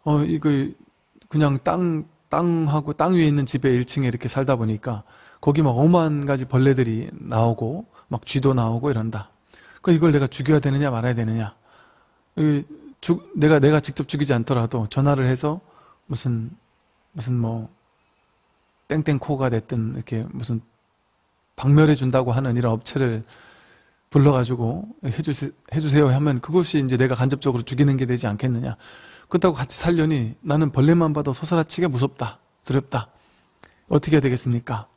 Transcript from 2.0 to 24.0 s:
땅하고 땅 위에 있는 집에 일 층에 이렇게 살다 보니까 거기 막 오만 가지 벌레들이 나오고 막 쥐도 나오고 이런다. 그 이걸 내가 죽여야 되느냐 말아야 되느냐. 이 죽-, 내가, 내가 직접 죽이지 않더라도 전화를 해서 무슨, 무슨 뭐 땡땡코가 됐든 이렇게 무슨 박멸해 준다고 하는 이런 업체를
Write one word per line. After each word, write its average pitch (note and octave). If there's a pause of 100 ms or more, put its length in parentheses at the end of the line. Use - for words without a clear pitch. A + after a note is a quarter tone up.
땅하고 D3+
땅 F3
위에 E3
있는 D3
집에 C3+
일 B2
층에 C3+
이렇게 A#2+
살다 C3+
보니까 A2 (380)
거기 D3
막 B2+
오만 D#3
가지 C3+
벌레들이 B2+
나오고 A#2 (220)
막 -
쥐도 C3+
나오고 A#2
이런다. A2 (520)
그 F3+
이걸 D#3+
내가 C#3
죽여야 D3
되느냐 C#3
말아야 A#2+
되느냐. A2 (840)
이 D3+ (380)
죽-, E3+
내가, D3+
내가 D3
직접 -
죽이지 C#3+
않더라도 A#2
전화를 C3+
해서 D3 (460)
무슨, A#2+ (640)
무슨 B2
뭐 A2+ (1160)
땡땡코가 C#3+
됐든 A2+
이렇게 A#2
무슨 A#2 (920)
박멸해 D3+
준다고 C3
하는 B2
이런 A#2+
업체를 A#2 (880)